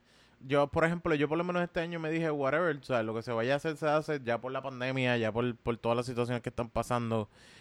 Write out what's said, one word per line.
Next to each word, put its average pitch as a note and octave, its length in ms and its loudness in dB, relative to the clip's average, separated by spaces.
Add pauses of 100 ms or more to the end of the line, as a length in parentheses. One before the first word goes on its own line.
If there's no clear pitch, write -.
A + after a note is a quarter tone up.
(400)
yo, C#3+ 280 2
por D#3+ 160 2
ejemplo, E3+ 300 0
yo D3 140 2
por D#3 100 0
lo F3 60 0
menos F3+ 180 0
este F3 180 -2
año E3+ 180 -4
me D#3 120 -4
dije, D#3+ 200 0
whatever, D3 460 2
o C3+ 60 -16
sea, B2 200 0
lo A2 120 -2
que A2+ 80 -4
se B2 100 -6
vaya A#2 220 2
a - 20 2
hacer, D3+ 200 -4
se D#3 120 -4
hace, D3+ 340 0
ya A#2 180 0
por B2+ 120 -8
la C3 100 -6
pandemia, C3 540 0
ya A2 160 2
por, A#2+ 240 0
por A#2+ 220 -2
todas A#2 180 2
las A#2+ 100 0
situaciones A#2+ 360 -2
que - 80 -6
están A#2 200 -4
pasando. A2+ 580 -2 (320)